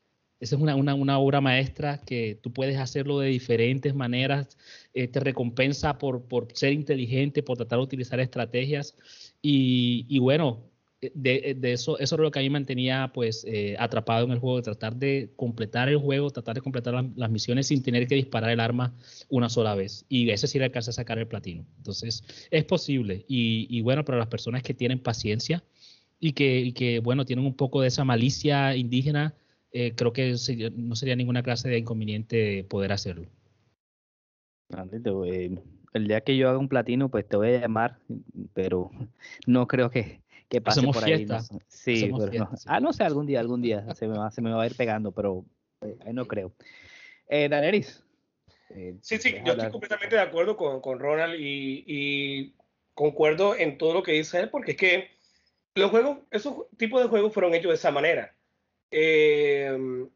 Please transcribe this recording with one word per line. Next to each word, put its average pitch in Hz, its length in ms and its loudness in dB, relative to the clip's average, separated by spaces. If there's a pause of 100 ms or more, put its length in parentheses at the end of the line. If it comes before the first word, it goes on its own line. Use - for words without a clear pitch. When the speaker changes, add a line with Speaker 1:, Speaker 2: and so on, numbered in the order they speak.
(400)
Speaker 1:
esa 120 180 -4
es 143 40 2
una, 151 140 2
una, 139 180 2
una 139 240 2
obra 139 240 4
maestra 139 640 2
que 113 340 -4
tú 123 140 -10
puedes 135 240 -2
hacerlo 139 400 -2
de 139 120 2
diferentes 127 640 2
maneras, 135 640 -2 (340)
eh, 127 140 -2
te 127 120 -2
recompensa 131 800 0
por, 123 300 -4
por 120 260 -2
ser 139 200 2
inteligente, 139 680 0
por 127 160 -2
tratar 120 220 -2
de 131 40 2
utilizar 127 360 -6
estrategias, 131 760 -4 (480)
y, 127 640 4
y 139 120 2
bueno, 127 500 2 (320)
eh, 131 140 -8
de, 131 280 2
eh, 139 120 -2
de 123 180 0
eso, 135 240 -2
eso 139 180 -2
era 156 80 2
lo 151 80 2
que 143 80 -2
a - 40 0
mí 135 60 0
mantenía, 131 640 -2
pues, 117 340 -2
eh, 104 320 -2
atrapado 117 460 0
en 127 60 0
el 123 80 0
juego, 127 180 0
de 117 60 -2
tratar 110 320 -6
de 139 400 -2
completar 117 540 -2
el 147 80 4
juego, 139 320 0
tratar 120 260 -8
de 131 60 -6
completar 123 320 -4
las, 127 120 0 (100)
las 117 160 -2
misiones 120 360 0
sin 139 140 2
tener 123 260 2
que 139 80 2
disparar 117 360 0
el 117 80 2
arma 120 360 0 (340)
una 120 200 2
sola 110 260 2
vez, 98 340 -6
y 120 200 2
ese 110 180 2
sí 143 100 0
le 131 80 2
alcancé 123 260 -4
a - 20 -4
sacar 113 260 -6
el 110 80 -4
platino. 92 380 -10 (120)
Entonces, 107 460 -8 (260)
es 156 160 2
posible, 120 600 -2
y, 113 420 0
y 120 120 -2
bueno, 135 240 2
para 127 120 0
las 113 100 0
personas 117 360 -6
que - 100 -4
tienen 123 260 -2
paciencia, 117 640 -2 (560)
y 156 140 0
que, 131 260 4
y 123 140 -2
que, 120 260 0
bueno, 127 260 0
tienen 127 200 -2
un 131 100 -2
poco 139 260 0
de 131 60 4
esa 127 160 0
malicia 135 720 2
indígena, 135 600 0 (380)
eh, 120 220 -2
creo 120 180 2
que 127 240 0
sería, 117 380 -4
no 117 200 -6
sería 127 200 -2
ninguna 123 260 0
clase 123 280 -2
de 120 100 2
inconveniente 110 840 0
poder 98 260 0
hacerlo. 87 360 -6 (1400)
Speaker 2:
Andrito, 98 560 -6
eh, 90 320 -4 (360)
el 107 140 0
día 107 140 2
que 135 160 2
yo 131 120 4
haga 131 80 2
un 135 120 -2
platino, 127 400 2
pues, 104 180 -2
te 104 100 0
voy 107 120 4
a 123 120 4
llamar, 117 360 0 (560)
pero 90 380 -2 (560)
no 123 200 6
creo 123 220 2
que, 110 320 -4 (280)
que 120 100 2
pase 110 220 2
Speaker 1:
Hacemos 131 140 4
Speaker 2:
por 110 100 0
ahí, 147 200 2
Speaker 1:
fiesta. 113 120 -4
Speaker 2:
no 110 40 -4
sé. 110 140 -12 (120)
Sí, - 280 -2
Speaker 1:
Hacemos 113 240 0
Speaker 2:
pero 98 120 0
no. 113 180 -2
Speaker 1:
fiesta, 123 80 -10
sí. - 100 -14
Speaker 2:
Ah, 170 140 2
no 311 120 0
sé, - 100 0
algún 147 220 0
día, 135 140 0
algún 120 220 -2
día 107 340 -2
se 113 120 -6
me 107 100 -4
va, 107 120 -4
se 117 120 -10
me 113 100 -2
va 113 120 0
a - 20 0
ir 117 100 -4
pegando, 107 380 -2
pero, 98 320 -4 (360)
eh, 107 240 -12
ahí 113 80 -10
no 123 140 -6
creo. 92 260 -6 (760)
Eh, 147 180 2
Daenerys, 151 560 0 (680)
eh, 90 300 -12
Speaker 3:
Sí, 220 180 -4
sí, 247 120 -2
Speaker 2:
deja 208 60 -6
Speaker 3:
yo - 0 -
estoy - 140 -2
Speaker 2:
hablar. 110 200 -2
Speaker 3:
completamente 208 440 -4
de 208 60 6
acuerdo 180 360 0
con, 139 240 -2
con 131 180 -6
Ronald 156 400 0
y, 139 480 -6
y 139 640 -4 (400)
concuerdo 156 640 2
en 147 220 0
todo 160 160 2
lo 180 100 2
que 180 80 0
dice 156 300 0
él, 220 80 -2
porque 254 220 -6
es 139 60 -4
que 185 340 2 (640)
los 196 160 4
juegos, 262 260 2 (140)
esos 240 220 -4
ju-, - 140 -12 (100)
tipos 233 240 2
de 247 60 4
juegos 214 260 2
fueron 180 200 4
hechos 170 160 2
de 160 60 4
esa 160 160 2
manera. 143 440 0 (580)
Eh, 147 840 4 (380)